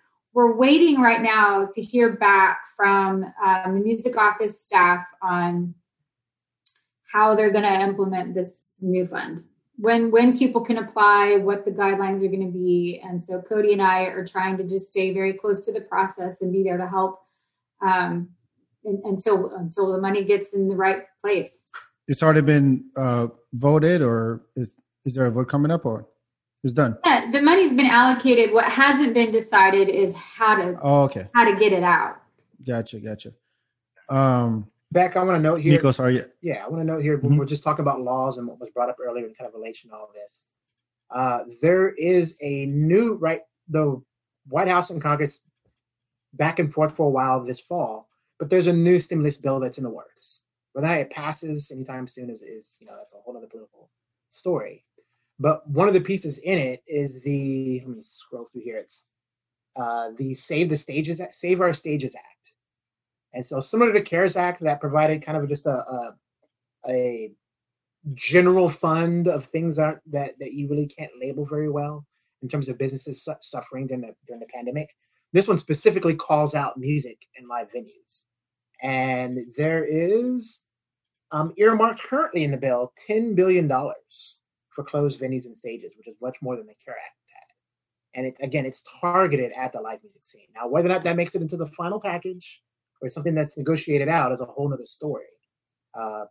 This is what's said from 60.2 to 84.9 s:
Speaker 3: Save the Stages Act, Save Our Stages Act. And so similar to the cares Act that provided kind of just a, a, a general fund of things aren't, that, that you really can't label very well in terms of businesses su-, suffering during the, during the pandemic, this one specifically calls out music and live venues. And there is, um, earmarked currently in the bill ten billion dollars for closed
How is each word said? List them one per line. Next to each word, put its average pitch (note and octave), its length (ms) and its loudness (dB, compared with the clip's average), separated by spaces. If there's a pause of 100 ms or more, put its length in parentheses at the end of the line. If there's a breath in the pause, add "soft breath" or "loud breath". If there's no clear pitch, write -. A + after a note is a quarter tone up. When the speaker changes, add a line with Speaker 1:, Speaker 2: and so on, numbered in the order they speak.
Speaker 3:
Save D#3+ 360 -2
the D3+ 60 -2
Stages D#3 440 -8
Act, - 140 -14
Save F3 260 -2
Our F3+ 120 2
Stages D3 440 -6
Act. - 80 -20 (1120)
And B2 100 -10
so C3+ 160 -8
similar A3+ 320 2
to G#3 60 4
the - 60 0
cares F3+ 320 0
Act F3 260 -2
that D3 180 0
provided D3+ 440 0
kind D#3 120 -6
of D3 120 -4
just C#3+ 180 -6
a, C3 180 -2 (1000)
a, B2+ 40 -6
a A#2+ 420 -4 (840)
general F3+ 540 4
fund E3 600 0
of C#3+ 160 -2
things E3 340 -4
aren't, D3+ 220 -2 (120)
that, C#3 260 -8
that C3+ 140 -12
you C#3+ 160 -8
really D3 180 -2
can't - 240 -14 (100)
label C#3 240 -8
very D3+ 240 -6
well D3 380 -8 (360)
in C3 60 -10
terms C3+ 200 -6
of B2+ 100 -10
businesses C3+ 440 -8
su-, D#3 180 -12
suffering C3 460 -12
during B2+ 160 -8
the, A#2 120 -16 (120)
during A#2+ 140 -16
the A2+ 60 -16
pandemic, B2+ 420 -10 (440)
this F#3+ 160 4
one F3+ 100 0
specifically E3+ 560 0
calls D3+ 400 0
out C#3+ 240 -4
music C#3 400 -4 (180)
and B2+ 120 -20
live A#2+ 280 -8
venues. - 460 -18 (600)
And B2+ 560 -4 (180)
there D#3+ 280 0
is, A3 800 -2 (680)
um, D#3+ 260 -4
earmarked A3 440 2
currently C4 420 -4
in C#3+ 60 -2
the C#3 60 -4
bill B2 360 -4 (140)
ten A3 280 -2
billion F3+ 340 4
dollars - 680 -6 (340)
for C#3+ 140 -12
closed C#3+ 360 -2